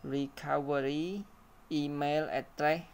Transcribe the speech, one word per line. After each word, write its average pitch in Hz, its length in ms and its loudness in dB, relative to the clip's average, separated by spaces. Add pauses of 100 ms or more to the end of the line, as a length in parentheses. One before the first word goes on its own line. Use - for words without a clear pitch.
(140)
recovery 143 920 0 (720)
email 147 440 2 (160)
address 151 400 2 (140)